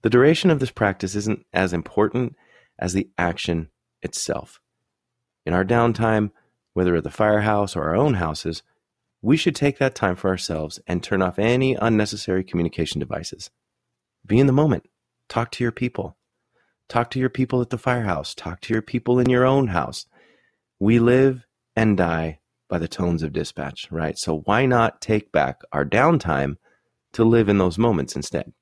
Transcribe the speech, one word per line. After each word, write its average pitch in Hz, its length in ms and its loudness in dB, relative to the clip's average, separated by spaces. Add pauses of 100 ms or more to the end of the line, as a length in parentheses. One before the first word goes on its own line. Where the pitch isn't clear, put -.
The 113 80 0
duration 143 400 4
of 151 100 2
this 131 120 -6
practice 98 440 -2
isn't 104 380 -4
as 90 200 0
important 110 640 -2 (440)
as 90 140 -4
the 98 240 -2
action 85 520 -2 (320)
itself. - 580 -8 (840)
In 80 80 -2
our 92 120 2
downtime, 110 680 2 (420)
whether 90 220 2
at 78 80 -2
the 76 60 -6
firehouse 107 640 0
or 80 80 -4
our 80 120 -2
own 135 200 2
houses, 82 480 -6 (580)
we 131 160 2
should 151 180 -2
take 143 220 -2
that 135 180 0
time 92 200 0
for 95 140 -2
ourselves 78 560 -4
and 90 160 -2
turn 95 200 -2
off 90 180 -2
any 123 360 2
unnecessary 107 680 0
communication 85 560 -4
devices. - 500 -10 (760)
Be 104 140 4
in 139 80 6
the 131 60 4
moment. 139 340 2 (420)
Talk 117 220 -2
to - 120 -6
your 117 80 0
people. - 460 -8 (720)
Talk - 220 0
to 135 80 -4
your 127 100 0
people 131 320 0
at 120 80 -4
the 120 80 -4
firehouse. 107 580 -2
Talk 87 260 -10
to - 120 -6
your 113 80 0
people 123 380 0
in 123 100 2
your 127 160 4
own 135 220 2
house. 80 380 -4 (760)
We 113 200 4
live 127 480 4 (280)
and 110 220 4
die 82 420 -2 (300)
by 90 80 -2
the 82 100 -4
tones 85 360 -2
of 73 100 -6
dispatch, 73 560 -8
right? 80 280 -6
So 78 220 -4
why 110 260 0
not 120 360 2
take 107 300 -2
back 67 300 0 (100)
our 73 140 -2
downtime 85 720 0 (560)
to 117 100 2
live 113 260 4
in 101 80 4
those 90 200 2
moments 101 380 0
instead? - 460 -8